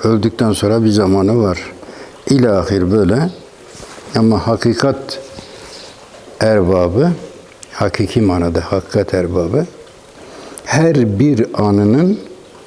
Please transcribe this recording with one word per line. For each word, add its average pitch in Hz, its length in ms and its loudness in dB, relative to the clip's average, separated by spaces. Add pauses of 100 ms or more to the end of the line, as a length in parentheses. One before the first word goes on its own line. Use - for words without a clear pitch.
Öldükten 110 480 0
sonra 107 320 0
bir 110 60 2
zamanı 101 520 2
var. 92 160 0 (720)
İlahir 98 640 2
böyle. 110 380 2 (840)
Ama 110 300 2
hakikat 117 720 -2 (1200)
erbabı, 95 680 4 (640)
hakiki 104 480 -2
manada 87 400 0
hakikat 95 540 -2
erbabı, 90 520 0 (1000)
her 135 540 2
bir 127 360 2
anının 107 640 2 (480)